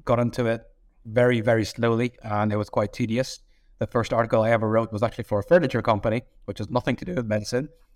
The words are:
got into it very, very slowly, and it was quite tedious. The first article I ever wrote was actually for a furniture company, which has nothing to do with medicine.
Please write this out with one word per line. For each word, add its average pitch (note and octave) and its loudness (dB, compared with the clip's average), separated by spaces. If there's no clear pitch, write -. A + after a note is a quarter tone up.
got A#2 2
into A#2+ -2
it A2+ -2
very, B2 4
very A2+ 2
slowly, A#2 0
and G#2 -2
it G#2 0
was G#2 -2
quite G#2+ -2
tedious. A#2+ -4
The - -2
first - -2
article A#2 2
I A2 2
ever A2 2
wrote A2+ 0
was G#2 -2
actually A2+ -4
for G#2 -2
a G2 -2
furniture D3+ 2
company, A2 0
which - -10
has G2+ -6
nothing B2 -2
to - -14
do F#2 -8
with B2 -2
medicine. A2 -4